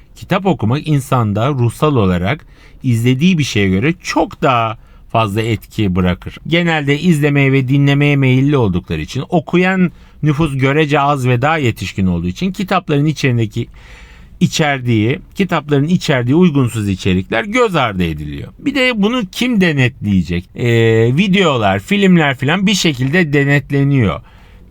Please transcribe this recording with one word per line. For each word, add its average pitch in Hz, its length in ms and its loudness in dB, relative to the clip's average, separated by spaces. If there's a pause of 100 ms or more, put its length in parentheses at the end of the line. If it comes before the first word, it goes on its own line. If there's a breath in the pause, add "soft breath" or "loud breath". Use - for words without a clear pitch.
(160 soft breath)
kitap 190 300 -4
okumak 147 420 0
insanda 123 640 0
ruhsal 139 460 0
olarak 92 500 0 (380 soft breath)
izlediği 131 540 2
bir 151 60 0
şeye 101 260 0
göre 107 240 0 (100)
çok - 380 -4
daha 117 360 0 (340 soft breath)
fazla 110 300 0
etki 107 540 -2
bırakır. 90 420 -2 (100)
Genelde 151 520 0
izlemeye 147 520 2
ve 135 160 0
dinlemeye 143 480 2
meyilli 135 420 2
oldukları 90 440 -2
için 127 280 -8
okuyan 180 640 0 (320 soft breath)
nüfus 147 340 0
görece 143 420 2
az 139 280 0
ve 123 140 2
daha 151 160 0
yetişkin 104 500 -2
olduğu 87 200 -2
için 170 240 -4
kitapların 180 540 -2
içerindeki, 120 600 -2 (720 loud breath)
içerdiği, 131 800 0 (160)
kitapların 147 520 0
içerdiği 139 480 0
uygunsuz 131 540 2
içerikler 95 540 -2
göz 214 320 0
ardı 107 280 0
ediliyor. 120 560 -6
Bir 277 160 -6
de 254 260 -2
bunu 240 200 0 (100)
kim 240 300 -2
denetleyecek? 101 960 0
Ee, 127 100 -4 (520)
videolar, 190 640 2
filmler 185 560 2
falan 170 320 -2
bir 185 80 2
şekilde 147 580 0
denetleniyor, 139 880 2 (500 soft breath)